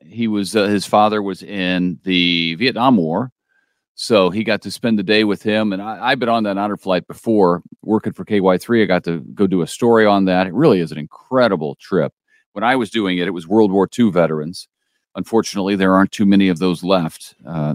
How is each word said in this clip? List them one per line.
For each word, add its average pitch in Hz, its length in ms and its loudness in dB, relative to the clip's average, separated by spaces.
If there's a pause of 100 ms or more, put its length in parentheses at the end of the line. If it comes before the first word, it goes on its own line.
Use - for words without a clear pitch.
he 110 240 -4
was, 101 260 -4
uh, 104 120 2
his 104 180 0
father 107 380 2
was 98 200 -8
in 90 600 -2
the 87 520 2
Vietnam 120 420 2
War. 90 340 -2 (640)
So 98 300 2
he 104 160 -4
got 104 160 -2
to 101 100 -12
spend 113 280 -2
the 101 40 -2
day 107 220 2
with 101 180 -2
him. 107 300 -2
And 95 80 -6
I, 107 300 -6
I've 139 80 0
been 120 100 -2
on 117 160 0
that 98 140 -2
honor 101 180 -4
flight 92 300 -2
before. 92 560 0 (200)
Working 107 300 -2
for 90 140 -14
K 104 140 0
Y 92 180 2
three, 117 240 0
I - 20 2
got 90 200 0
to 85 160 -4 (120)
go 101 140 0
do 92 160 0
a 78 40 -2
story 113 380 2
on 101 220 2
that. 92 200 2
It 92 60 -8
really 113 280 2
is 82 120 -6
an 76 60 -10
incredible 82 800 -2
trip. 78 360 -2 (400)
When 101 100 -8
I 123 140 0
was 117 140 -4
doing 95 280 -2
it, 87 80 -2
it 98 60 -4
was 87 140 -10
World 104 260 2
War 95 140 2
Two 113 240 0
veterans. 80 580 -2 (460)
Unfortunately, 101 600 -2
there 92 160 2
aren't 95 200 2
too 110 120 -2
many 98 240 4
of 87 100 -2
those 90 240 -2
left, 90 520 -2 (120)
uh, 76 280 -4